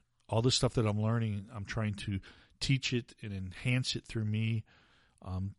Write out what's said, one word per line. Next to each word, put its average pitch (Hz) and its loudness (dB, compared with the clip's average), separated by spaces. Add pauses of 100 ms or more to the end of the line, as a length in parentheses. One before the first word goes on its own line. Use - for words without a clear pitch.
(300)
All 113 2
the 123 6
stuff - 2
that 110 4
I'm 104 2
learning, 110 0
I'm 101 -8
trying 107 -2
to 98 -2 (400)
teach 135 2
it 120 -2
and 104 -8
enhance 98 -2
it - -8
through 110 -2
me, 110 0 (600)
um, 95 -4